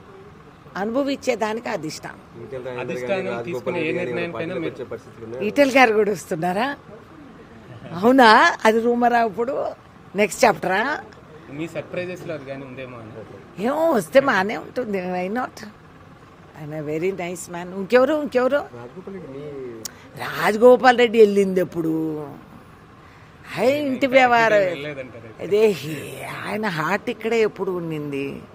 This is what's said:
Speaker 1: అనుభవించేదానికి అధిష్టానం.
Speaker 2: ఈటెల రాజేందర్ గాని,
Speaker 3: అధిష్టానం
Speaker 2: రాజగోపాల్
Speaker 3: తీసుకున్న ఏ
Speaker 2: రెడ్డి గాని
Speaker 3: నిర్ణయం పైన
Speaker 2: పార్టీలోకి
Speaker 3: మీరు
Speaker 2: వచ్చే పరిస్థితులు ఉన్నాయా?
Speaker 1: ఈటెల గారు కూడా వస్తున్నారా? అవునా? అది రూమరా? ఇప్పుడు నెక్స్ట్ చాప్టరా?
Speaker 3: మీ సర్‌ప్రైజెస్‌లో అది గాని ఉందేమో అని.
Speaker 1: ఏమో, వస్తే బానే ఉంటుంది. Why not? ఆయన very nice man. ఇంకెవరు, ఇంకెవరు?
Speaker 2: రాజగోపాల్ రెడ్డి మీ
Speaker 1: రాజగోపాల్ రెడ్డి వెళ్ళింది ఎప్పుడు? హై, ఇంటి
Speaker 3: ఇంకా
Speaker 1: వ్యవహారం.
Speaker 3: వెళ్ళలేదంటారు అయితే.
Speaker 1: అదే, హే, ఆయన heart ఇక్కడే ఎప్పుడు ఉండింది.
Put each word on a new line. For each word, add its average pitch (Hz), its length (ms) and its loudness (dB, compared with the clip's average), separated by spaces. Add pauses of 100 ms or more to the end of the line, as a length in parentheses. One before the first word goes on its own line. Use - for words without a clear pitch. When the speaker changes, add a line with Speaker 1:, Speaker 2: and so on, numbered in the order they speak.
(760)
Speaker 1:
అనుభవించేదానికి 233 920 -2
అధిష్టానం. 156 760 -10
Speaker 2:
ఈటెల 123 140 -12
రాజేందర్ 127 200 -10
గాని, 127 140 -8
Speaker 3:
అధిష్టానం 123 340 -4
Speaker 2:
రాజగోపాల్ 120 200 -6
Speaker 3:
తీసుకున్న 127 320 -6
ఏ 156 40 -4
Speaker 2:
రెడ్డి 160 160 -2
గాని 180 80 -4
Speaker 3:
నిర్ణయం 170 200 -6
పైన 170 80 -10
Speaker 2:
పార్టీలోకి 170 260 -6
Speaker 3:
మీరు 160 140 -6
Speaker 2:
వచ్చే 127 120 -12
పరిస్థితులు 113 400 -14
ఉన్నాయా? 120 180 -8
Speaker 1:
ఈటెల 269 260 4
గారు 240 240 6
కూడా 208 180 2
వస్తున్నారా? 180 680 -4 (1120)
అవునా? 240 720 6
అది 220 140 4
రూమరా? 240 440 2
ఇప్పుడు 233 420 -4 (500)
నెక్స్ట్ 208 300 2
చాప్టరా? 214 580 0 (460)
Speaker 3:
మీ 151 180 -10
సర్‌ప్రైజెస్‌లో 170 640 -8
అది 139 120 -10
గాని 135 200 -12
ఉందేమో 127 320 -14
అని. 110 680 -12
Speaker 1:
ఏమో, 311 260 2
వస్తే 247 280 4
బానే 233 380 0
ఉంటుంది. 214 440 -6
Why 185 360 -4
not? - 280 -10 (960)
ఆయన 156 220 -10
very 156 300 -2
nice 180 380 -8
man. 180 260 -10
ఇంకెవరు, 254 460 2
ఇంకెవరు? 254 360 0
Speaker 2:
రాజగోపాల్ 185 580 -10
రెడ్డి 151 180 -14
మీ 139 60 -12 (840)
Speaker 1:
రాజగోపాల్ 214 760 6
రెడ్డి 233 220 4
వెళ్ళింది 196 400 6
ఎప్పుడు? 160 640 -2 (1300)
హై, 220 200 2
ఇంటి 277 340 0
Speaker 3:
ఇంకా - 20 0
Speaker 1:
వ్యవహారం. 240 500 6
Speaker 3:
వెళ్ళలేదంటారు 143 640 -4
అయితే. 113 200 -14
Speaker 1:
అదే, 202 240 2
హే, 139 600 -4 (160)
ఆయన 214 200 -4
heart 180 440 -2
ఇక్కడే 226 320 -2
ఎప్పుడు 196 300 -2
ఉండింది. 147 720 -6 (140)